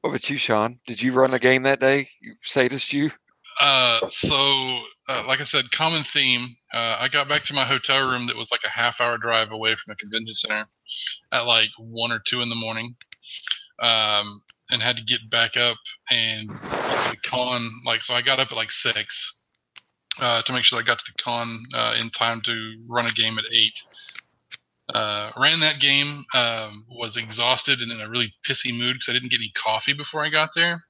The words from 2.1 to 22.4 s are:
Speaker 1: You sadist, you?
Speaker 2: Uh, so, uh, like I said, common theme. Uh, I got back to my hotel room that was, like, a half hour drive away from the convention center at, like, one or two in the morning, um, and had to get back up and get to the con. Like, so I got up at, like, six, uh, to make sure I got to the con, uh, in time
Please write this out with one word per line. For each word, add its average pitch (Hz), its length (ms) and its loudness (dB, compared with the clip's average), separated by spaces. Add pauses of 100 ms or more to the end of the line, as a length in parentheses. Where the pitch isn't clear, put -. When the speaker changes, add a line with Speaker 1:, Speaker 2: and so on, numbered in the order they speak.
Speaker 1:
You - 140 -20 (100)
sadist, 131 480 2
you? 143 180 0 (520)
Speaker 2:
Uh, 127 480 4
so, - 260 2 (720)
uh, 123 220 -2
like 135 100 2
I 147 60 -6
said, 127 260 0
common 160 320 2
theme. 123 540 0 (160)
Uh, 117 260 0
I 127 80 0
got 139 220 0
back 147 160 4
to 143 80 -2
my 135 120 4
hotel 135 440 2
room 123 180 -2
that 120 80 -4
was, 117 160 -6
like, 120 140 -2
a 107 40 0
half 117 300 -2
hour 120 180 0
drive 113 340 0
away 110 240 0
from - 180 -14
the - 20 -12
convention 110 380 -6
center 107 340 0 (640)
at, 120 140 0
like, 113 240 4 (100)
one 113 320 -4
or 113 80 -2
two 123 220 -2
in 120 80 0
the 117 60 -2
morning, 113 420 -6 (840)
um, 107 600 2 (280)
and 120 120 0
had 120 160 0
to 113 60 -10
get 113 260 -2
back 117 260 2
up 120 220 2 (340)
and 110 380 -2
get - 100 -12
to - 520 -4
the - 120 -10
con. 123 460 -2 (160)
Like, 117 180 0
so - 100 -2
I 123 80 0
got 131 200 2
up 131 100 -2
at, 113 60 -6
like, 113 140 -4
six, - 720 0 (760)
uh, 120 240 2
to - 100 -2
make 123 120 0
sure 123 120 6
I 117 60 0
got 117 160 2
to - 60 -10 (100)
the - 80 -2
con, 117 400 -6 (100)
uh, 117 280 2
in 113 80 -4
time 117 320 -2